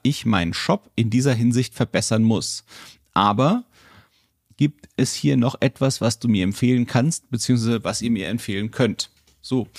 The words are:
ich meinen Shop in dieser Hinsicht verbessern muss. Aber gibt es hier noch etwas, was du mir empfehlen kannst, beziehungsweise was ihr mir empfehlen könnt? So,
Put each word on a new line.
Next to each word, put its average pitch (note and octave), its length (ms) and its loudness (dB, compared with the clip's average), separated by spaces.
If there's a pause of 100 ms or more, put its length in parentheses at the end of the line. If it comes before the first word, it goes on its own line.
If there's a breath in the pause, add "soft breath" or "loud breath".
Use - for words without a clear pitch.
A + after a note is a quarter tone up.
ich C#3+ 220 -2
meinen F#2 280 0
Shop - 420 -2
in A2+ 140 0
dieser B2+ 240 2
Hinsicht A#2+ 400 0
verbessern A2 500 0
muss. A2 420 -2 (480 loud breath)
Aber B2+ 500 2 (960 soft breath)
gibt D3 380 -2
es B2+ 160 0
hier C#3+ 240 0
noch B2 220 0
etwas, C3+ 420 0
was A2+ 160 0
du - 100 -4
mir G2+ 160 2
empfehlen B2 440 0
kannst, D3 420 0
beziehungsweise A#2 540 0
was - 180 -4
ihr A#2+ 80 -2
mir G2 180 -2
empfehlen G#2+ 440 -4
könnt? - 400 -2 (280)
So, B2 280 -4 (120)